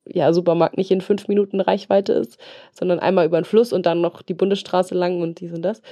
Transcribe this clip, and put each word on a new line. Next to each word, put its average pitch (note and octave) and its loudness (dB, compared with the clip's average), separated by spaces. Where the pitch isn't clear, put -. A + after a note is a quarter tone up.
ja, E3 0
Supermarkt E3+ 2
nicht F#3+ -2
in F#3+ 2
fünf G3+ -2
Minuten G3+ 0
Reichweite G3 0
ist, - -4
sondern F3+ -2
einmal F3+ 2
über E3 2
den E3 -2
Fluss A#3 2
und F3+ -2
dann E3+ 2
noch E3+ -4
die - -10
Bundesstraße F#3 0
lang F3+ -2
und E3 -6
dies E3+ -12
und E3 -8
das. G3 -4